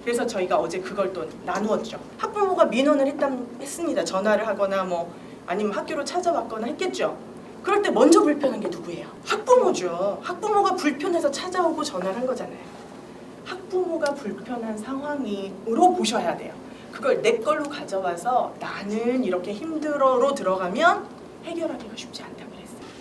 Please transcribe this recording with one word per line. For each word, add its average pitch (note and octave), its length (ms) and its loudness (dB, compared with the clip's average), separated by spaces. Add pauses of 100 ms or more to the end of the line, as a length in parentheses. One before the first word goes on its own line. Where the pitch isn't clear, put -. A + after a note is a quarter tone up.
그래서 A#3+ 240 0
저희가 F3+ 320 0
어제 E3+ 220 -2
그걸 F#3+ 320 -2
또 D#3+ 140 -6 (180)
나누었죠. G3+ 560 -2 (160)
학부모가 F#4 500 4
민원을 C4+ 420 4
했담-, C4 380 0 (140)
했습니다. C4+ 440 -2
전화를 G3+ 420 2
하거나 G3 380 0
뭐 E3+ 280 -2 (340)
아니면 G3+ 280 0
학교로 D4+ 300 -4
찾아왔거나 C4+ 640 -2
했겠죠. D4+ 500 -2 (440)
그럴 G4+ 200 2
때 F#4 80 2
먼저 D4+ 320 10
불편한 C#4 380 2
게 G3+ 80 -2
누구예요? - 380 -8 (200)
학부모죠. G4 960 4
학부모가 G4 540 2
불편해서 D4 540 2
찾아오고 F4+ 540 0
전화를 F#3+ 320 -4
한 B3 100 -2
거잖아요. - 320 -4 (840)
학부모가 F4 720 0
불편한 A3+ 640 -6
상황으로 C4 1160 0
보셔야 G3 440 0
돼요. - 160 -10 (360)
그걸 B3+ 300 0
내 A3+ 180 4
걸로 D4+ 300 0
가져와서 F#3+ 880 -2
"나는 A3 680 -2
이렇게 F3+ 280 -2
힘들어"로 C#4 840 2
들어가면 G3 720 2 (380)
해결하기가 C#4 500 -6
쉽지 - 280 -14
않다 - 240 -14
그랬어요. - 320 -16 (220)